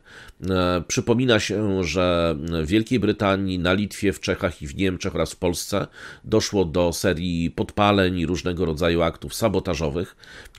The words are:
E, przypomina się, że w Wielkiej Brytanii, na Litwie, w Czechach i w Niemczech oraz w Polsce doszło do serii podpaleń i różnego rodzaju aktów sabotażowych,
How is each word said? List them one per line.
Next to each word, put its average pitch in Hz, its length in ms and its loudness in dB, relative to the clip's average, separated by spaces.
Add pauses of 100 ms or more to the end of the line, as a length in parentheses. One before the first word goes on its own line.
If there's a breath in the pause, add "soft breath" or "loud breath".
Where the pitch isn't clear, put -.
(500 loud breath)
E, 90 380 2
przypomina 117 520 2
się, 98 440 0
że 85 520 2 (260)
w 76 40 -2
Wielkiej 110 340 2
Brytanii, 98 580 0
na 87 140 2
Litwie, 98 400 0
w - 80 -10
Czechach 90 420 -2
i 76 40 -10
w 71 100 -12
Niemczech 92 380 -2
oraz 82 180 -2
w - 40 -14
Polsce 90 500 -2 (380 loud breath)
doszło 92 400 2
do 85 280 2
serii 85 580 0
podpaleń 98 680 2
i 82 80 0
różnego 90 380 -2
rodzaju 85 380 0
aktów 80 320 -4
sabotażowych, 87 800 -2 (420 loud breath)